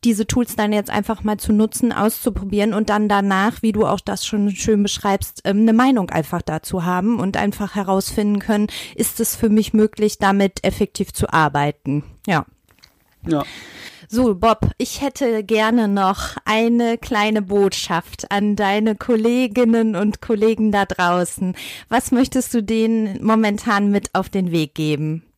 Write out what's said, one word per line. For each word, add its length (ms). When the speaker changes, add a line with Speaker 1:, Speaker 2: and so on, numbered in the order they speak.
Speaker 1:
diese 240
Tools 300
dann 160
jetzt 160
einfach 340
mal 140
zu 160
nutzen, 400
auszuprobieren 800
und 160
dann 180
danach, 540
wie 100
du 140
auch 160
das 240
schon 260
schön 320
beschreibst, 600
ähm, 160
eine 120
Meinung 360
einfach 320
dazu 420
haben 340
und 200
einfach 380
herausfinden 640
können, 280
ist 280
es 160
für 100
mich 260
möglich, 440
damit 480
effektiv 480
zu 180
arbeiten. 720
Ja. 180
Speaker 2:
Ja. 200
Speaker 1:
So, 280
Bob, 420
ich 240
hätte 420
gerne 440
noch 580
eine 520
kleine 440
Botschaft 880
an 240
deine 400
Kolleginnen 1000
und 260
Kollegen 500
da 140
draußen. 680
Was 220
möchtest 420
du 80
denen 640
momentan 680
mit 220
auf 160
den 220
Weg 240
geben? 480